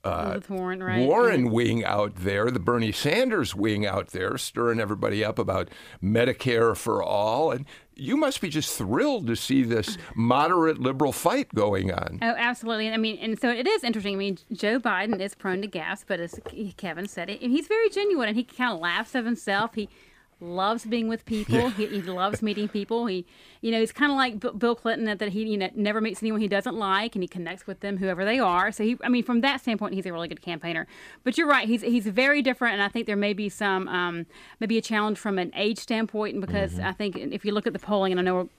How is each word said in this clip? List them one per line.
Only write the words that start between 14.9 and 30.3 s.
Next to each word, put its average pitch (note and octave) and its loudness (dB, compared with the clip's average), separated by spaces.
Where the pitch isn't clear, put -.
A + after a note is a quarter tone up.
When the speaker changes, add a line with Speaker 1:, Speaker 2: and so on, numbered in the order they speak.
Speaker 2:
is G3 -6
prone F#3 -2
to G#3+ -6
gaffes, F3+ -6
but F#3 -4
as E3+ -8
Ke-, G3+ -10
Kevin E3+ -8
said, F3 -8
it, G3+ -8
he's C#4+ 0
very A4 4
genuine, F#4+ 2
and G#3 -2
he B3 0
kinda B3 -2
laughs F3 -2
of A#3+ 0
himself. A3 0
He G#3+ -4
loves F#3+ -2
being A3+ -2
with A3 -4
people. A3 -2
Speaker 1:
Yeah. A#3+ 4
Speaker 2:
He, G#3 -2
he G3+ -4
loves F#3 -2
meeting G#3 -2
people. A3 -2
He, F#3 -4
you A3+ 0
know, A3+ 2
he's A3 2
kinda C#4+ 2
like B3+ 0
B-, B3 -2
Bill A#3 2
Clinton, A3+ -2
that, G#3+ -2
that G#3 -2
he, G3+ -2
you G#3+ 0
know, F#3+ 0
never G#3+ 0
meets A3 -2
anyone A3 0
he G#3 0
doesn't G3+ 0
like, G3+ 0
and F#3+ 0
he F3 -4
connects F3+ -10
with F#3+ -12
them, G3+ -4
whoever F#3+ 0
they A3+ 2
are. F#3+ 4
So G#3+ -4
he, A#3 0
I - 0
mean, B3 4
from A#3+ 2
that C4+ 0
standpoint, G#3+ -2
he's F#3+ -4
a F#3 -6
really E3+ -6
good D#3+ -12